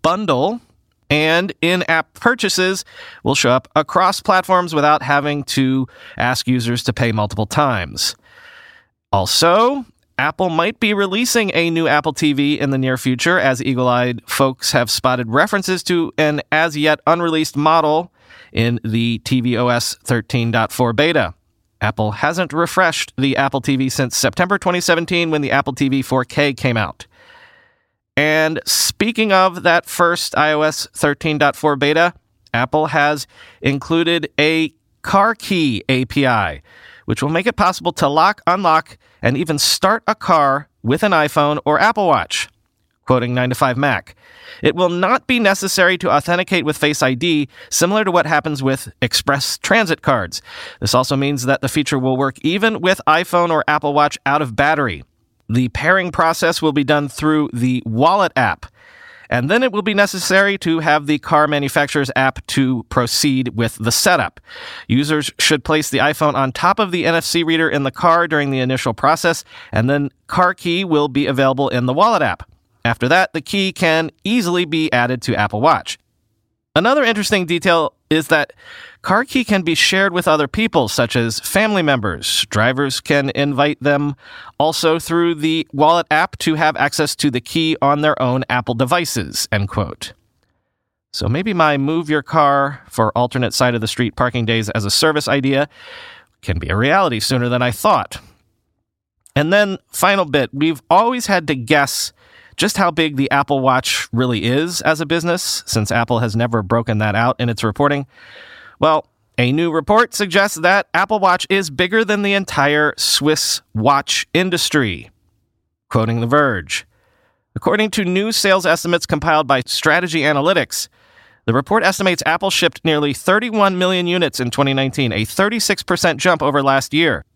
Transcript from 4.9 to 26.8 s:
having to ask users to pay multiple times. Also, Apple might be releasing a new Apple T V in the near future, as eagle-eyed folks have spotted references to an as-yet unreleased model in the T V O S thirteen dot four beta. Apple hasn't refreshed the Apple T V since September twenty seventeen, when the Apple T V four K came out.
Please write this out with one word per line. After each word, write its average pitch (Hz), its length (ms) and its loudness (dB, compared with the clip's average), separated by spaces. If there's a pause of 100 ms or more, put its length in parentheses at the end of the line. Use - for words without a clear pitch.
having 143 400 -2
to 131 440 0 (300)
ask 120 300 -2
users 120 380 -2
to 113 80 -2
pay 117 180 0
multiple 107 340 -2
times. 110 720 -2 (960)
Also, 190 760 2 (320)
Apple 160 320 -2
might 170 300 -2
be 208 160 0
releasing 202 580 0
a 170 160 0
new 165 180 0
Apple 147 260 2
T 147 200 0
V 143 260 0
in 139 120 0
the 135 80 0
near 131 180 0
future, 131 400 0
as 131 240 2
eagle-eyed 123 640 0
folks - 460 -2
have 120 180 0
spotted 123 400 -2
references 185 540 0
to 170 340 0
an 151 240 0 (100)
as-yet 151 540 2
unreleased 165 500 0
model 156 560 2 (400)
in 117 320 -2
the 117 360 -2
T 127 220 0
V 117 160 0
O 123 100 0
S 120 360 -2
thirteen 117 460 -2
dot 110 220 0
four 120 200 0
beta. 139 440 0 (460)
Apple 107 320 -2
hasn't 156 380 -2
refreshed 165 640 0
the 135 220 0
Apple 135 240 0
T 139 140 0
V 131 140 -2
since 127 280 -2
September 180 400 0
twenty 180 240 -2
seventeen, 170 480 0
when 151 120 0
the 139 100 -2
Apple 139 220 0
T 139 140 0
V 135 140 0
four 127 220 -2
K 143 280 0
came 123 260 -2
out. - 280 -6 (1120)